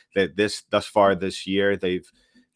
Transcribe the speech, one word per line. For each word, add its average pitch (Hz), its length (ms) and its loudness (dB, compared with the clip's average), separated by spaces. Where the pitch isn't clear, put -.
that 87 220 0
this, 104 340 -2
thus 104 160 0
far 98 280 4
this 92 320 -6
year, 98 300 0
they've, 90 340 -4